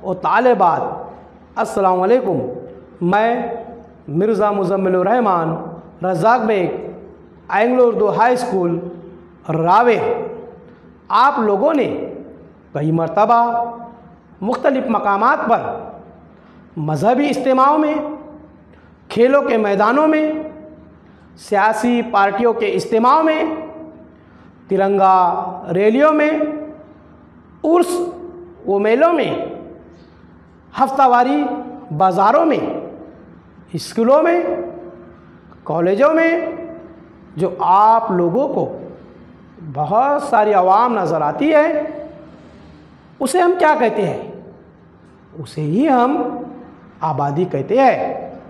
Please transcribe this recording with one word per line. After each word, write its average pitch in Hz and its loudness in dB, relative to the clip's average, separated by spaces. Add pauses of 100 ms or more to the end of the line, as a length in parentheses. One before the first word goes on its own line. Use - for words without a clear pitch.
और 190 -4
तालिबात, 185 2 (760)
अस्सलाम 190 0
वालेकुम। 190 0 (600)
मैं 208 2 (840)
मिर्ज़ा 208 0
मुजम्मिल 190 0
रहमान 185 0 (460)
रज़ाक 190 2
बेग, 214 0 (840)
एंग्लो 240 4
उर्दू 214 2
हाई 202 2
स्कूल, 175 -2 (720)
रावे। 190 2 (1120)
आप 262 2
लोगों 214 2
ने 240 0 (880)
कई 151 -2
मरतबा 196 2 (1040)
मुख्तलिफ 262 -2
मकामात 208 0
पर - -8
मजहबी 185 0
इज्तिमाओं 262 2
में, 302 -4 (920)
खेलों 262 4
के 247 0
मैदानों 214 2
में, 311 -2 (880)
सियासी 220 0
पार्टियों 202 2
के 220 -2
इज्तिमाओं 226 2
में, 320 -2 (960)
तिरंगा 190 4 (540)
रैलियों 220 4
में, 302 2 (1300)
उर्स 330 2 (680)
व 196 0
मेलों 247 2
में, - -4 (1120)
हफ्तावारी 262 2 (520)
बाज़ारों 196 4
में, - -2 (840)
स्कूलों 254 2
में, 339 2 (1200)
कॉलेजों 190 2
में, 330 0 (800)
जो 180 -4
आप 214 4
लोगों 180 0
को - -4 (1040)
बहुत 247 -2
सारी 214 2
आवाम 202 4
नज़र 165 0
आती 277 0
है, 302 6 (1500)
उसे 269 0
हम 359 2
क्या 302 4
कहते 233 0
हैं? 147 -6 (1000)
उसे 151 -10
ही 185 0
हम 254 2 (880)
आबादी 147 -2
कहते 165 -2
हैं। - 0